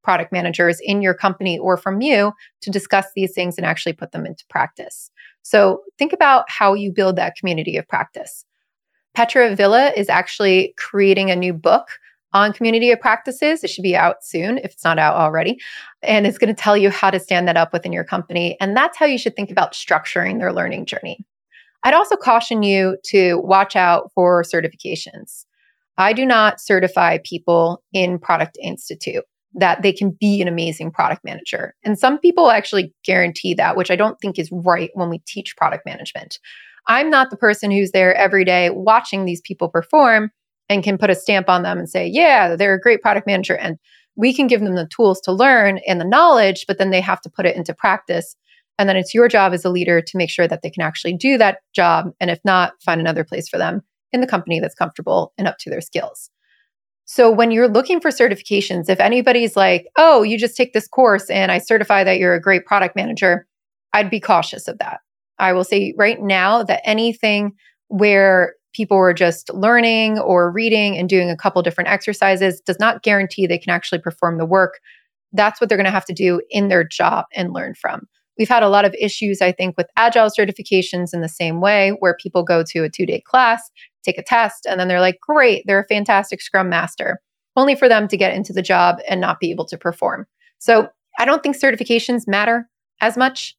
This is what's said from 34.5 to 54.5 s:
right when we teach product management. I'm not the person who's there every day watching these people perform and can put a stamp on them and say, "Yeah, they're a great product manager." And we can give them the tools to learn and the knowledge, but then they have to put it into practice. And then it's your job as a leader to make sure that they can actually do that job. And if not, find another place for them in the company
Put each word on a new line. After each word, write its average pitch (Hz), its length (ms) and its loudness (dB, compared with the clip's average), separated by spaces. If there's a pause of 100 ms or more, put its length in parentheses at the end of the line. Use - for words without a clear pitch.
right 175 400 -2
when 175 160 -6
we 165 120 -8
teach - 360 -16
product - 300 -4
management. - 520 -16 (480)
I'm 262 220 0
not 262 220 2
the 202 80 -14
person 208 320 0
who's 196 220 0
there 185 220 4
every 190 300 2
day 180 240 2
watching 196 560 0
these 175 160 -6
people 170 300 -8
perform 220 600 2 (380)
and 202 140 0
can 196 160 -2
put 202 120 2
a 190 40 2
stamp 190 340 -2
on 180 140 2
them 180 160 -4
and 175 100 -8
say, 180 180 -4
"Yeah, 214 500 4
they're 196 180 2
a 185 60 -2
great 226 220 2
product 208 240 0
manager." 190 300 -2
And 165 220 -8 (380)
we 240 160 2
can 262 140 0
give 226 140 2
them 196 140 -2
the 165 140 -4
tools 190 340 2
to 185 100 -2
learn 208 540 4
and 175 140 -2
the 165 40 -4
knowledge, 226 640 4
but 196 120 -4
then 190 120 -2
they 185 100 2
have 185 200 -4
to - 100 -18
put 180 160 -2
it 165 100 0
into 165 180 -8
practice. - 600 -4 (440)
And 196 100 2
then 190 80 2
it's 185 180 -4
your 240 140 6
job 196 240 4
as 175 120 -4
a 185 60 -2
leader 175 300 0
to 165 160 -6
make 170 140 -2
sure 175 180 0
that 165 140 -6
they 175 80 -10
can 170 120 -8
actually 160 320 -4
do 254 240 0
that 202 200 2 (160)
job. 170 460 2
And 180 100 -2
if 170 140 -4
not, 185 300 2 (100)
find 165 160 -2
another 165 240 -2
place 170 240 -10
for 170 100 -6
them 180 240 -4 (300)
in 254 80 0
the 254 60 0
company 175 340 -4